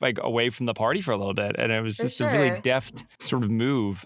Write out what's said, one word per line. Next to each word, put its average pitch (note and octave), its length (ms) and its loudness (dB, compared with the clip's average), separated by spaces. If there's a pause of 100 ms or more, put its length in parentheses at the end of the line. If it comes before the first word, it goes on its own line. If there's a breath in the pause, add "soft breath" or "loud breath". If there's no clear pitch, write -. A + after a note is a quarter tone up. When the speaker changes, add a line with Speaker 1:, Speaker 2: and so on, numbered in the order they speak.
Speaker 1:
like, B2+ 200 2
away A#2+ 280 2
from B2 160 -4
the A#2 80 0
party A#2+ 280 0
for D3+ 100 -2
a G#2 60 2
little G2 180 -2
bit. G#2 240 -2
And A#2 120 2
it A2 100 0
was A2 160 -2
Speaker 2:
For - 60 0
Speaker 1:
just - 180 -2
a - 40 2
really C#3+ 240 4
Speaker 2:
sure. G#2+ 120 -4
Speaker 1:
deft B2+ 420 -2 (180)
sort B2+ 220 0
of G#2 80 0
move, A2+ 540 0